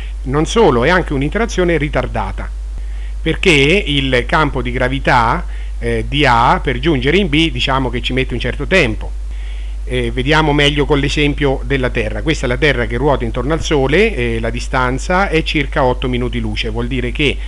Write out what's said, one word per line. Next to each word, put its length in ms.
Non 220
solo, 380
è 60
anche 240
un'interazione 640
ritardata, 680
perché 320
il 760
campo 340
di 100
gravità, 720
eh, 280
di 160
A 380
per 160
giungere 400
in 120
B, 200
diciamo 400
che 120
ci 120
mette 220
un 40
certo 280
tempo. 420
Eh, 260
vediamo 420
meglio 320
con 140
l'esempio 640
della 260
Terra. 320
Questa 240
è 40
la 80
Terra 280
che 120
ruota 260
intorno 300
al 100
Sole, 500
eh, 260
la 120
distanza 800
è 120
circa 420
otto 240
minuti 320
luce, 300
vuol 180
dire 240
che, 260